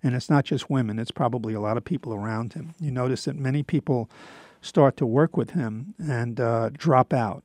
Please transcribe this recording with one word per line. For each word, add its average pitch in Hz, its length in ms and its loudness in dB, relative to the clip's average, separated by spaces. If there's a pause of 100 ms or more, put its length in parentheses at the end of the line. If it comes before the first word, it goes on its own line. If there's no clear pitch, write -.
And 127 120 2
it's 123 140 -4
not 143 160 6
just - 240 -4
women, 117 300 0
it's 113 120 -6
probably 113 440 -2
a 104 60 -2
lot 107 180 0
of 117 60 -8
people 120 280 -6
around 110 400 -4
him. 165 260 -12
You 151 120 -4
notice 127 340 -2
that 151 120 -6
many 139 260 -2
people 131 480 -2 (500)
start - 380 4
to 135 80 0
work 139 320 4
with 120 120 -2
him 131 480 -4
and, 120 400 -2
uh, 113 360 0
drop 135 400 4
out 110 300 -2